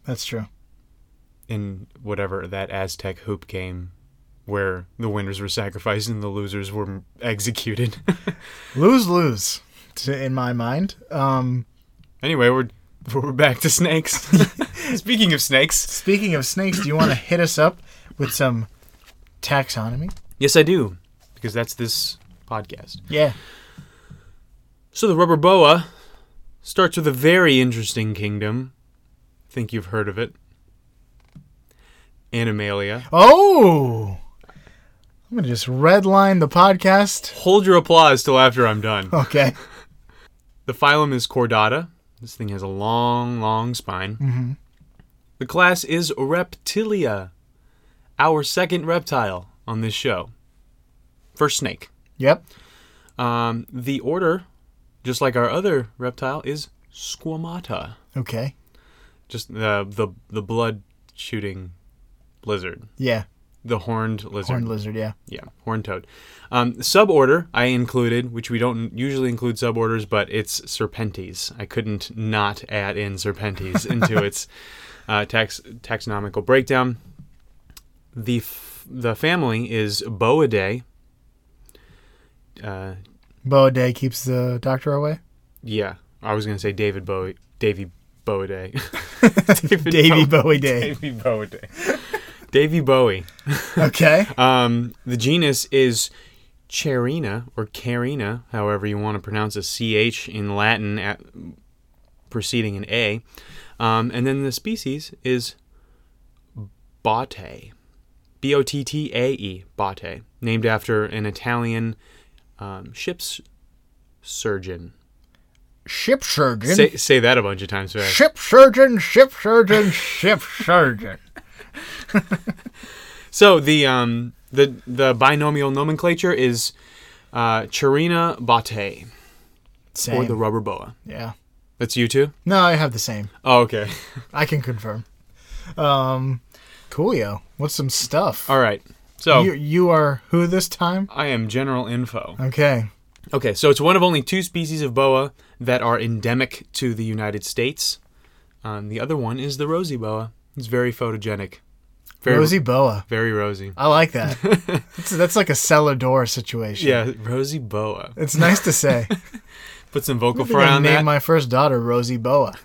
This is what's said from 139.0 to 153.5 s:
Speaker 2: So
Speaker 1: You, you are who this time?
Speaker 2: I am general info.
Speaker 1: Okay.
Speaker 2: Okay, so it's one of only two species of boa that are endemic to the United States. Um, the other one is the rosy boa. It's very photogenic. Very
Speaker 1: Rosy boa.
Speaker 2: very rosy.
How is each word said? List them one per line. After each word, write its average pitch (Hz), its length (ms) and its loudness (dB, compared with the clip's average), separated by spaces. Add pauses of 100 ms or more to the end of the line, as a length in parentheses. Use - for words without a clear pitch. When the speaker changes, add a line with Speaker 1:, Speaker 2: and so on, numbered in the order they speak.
Speaker 2:
So 147 260 4
Speaker 1:
You, 180 120 2
you 156 360 2
are 151 380 2
who 170 180 2
this 180 220 -2
time? 185 440 -2
Speaker 2:
I 143 140 -4
am 113 220 -2
general 127 400 -2
info. 120 500 -6
Speaker 1:
Okay. 127 520 0 (420)
Speaker 2:
Okay, 127 220 0
so - 140 2
it's 143 120 6
one 175 160 4
of 180 80 4
only 165 180 2
two 185 220 -2
species 160 360 -6
of 135 140 -4
boa 135 380 2 (260)
that 123 240 -2
are 117 160 0
endemic 117 760 -4
to 123 200 -4
the 110 100 -6
United 107 400 -6
States. - 540 -4 (640)
Um, 104 280 -10
the 110 100 -6
other 147 160 -4
one 123 240 -4
is 139 160 -8
the 147 100 -6
rosy 160 300 -4
boa. 110 340 -6 (260)
It's 127 120 -12
very 123 240 0
photogenic. 107 640 -6 (720)
Very 147 140 4
Speaker 1:
Rosy 156 200 4
boa. 123 500 2
Speaker 2:
very 113 240 -2
rosy. 104 440 -4